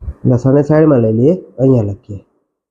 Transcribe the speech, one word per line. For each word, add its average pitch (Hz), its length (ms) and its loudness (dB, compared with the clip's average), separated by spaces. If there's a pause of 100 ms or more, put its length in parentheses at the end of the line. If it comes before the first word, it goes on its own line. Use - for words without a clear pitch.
(240)
લસાને 131 380 0
સાઈડમાં 151 380 2
લઈ 110 120 0
લઈએ, 127 220 2 (240)
અહીંયા 127 240 2
લખીએ. 101 360 -10 (520)